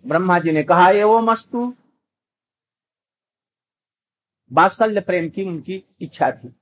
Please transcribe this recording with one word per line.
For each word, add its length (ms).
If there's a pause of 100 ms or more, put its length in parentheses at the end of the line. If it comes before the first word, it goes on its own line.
ब्रह्मा 340
जी 120
ने 120
कहा, 260
"एवमस्तु।" 840 (2750)
वात्सल्य 500
प्रेम 280
की 140
उनकी 400 (180)
इच्छा 300
थी। 160 (140)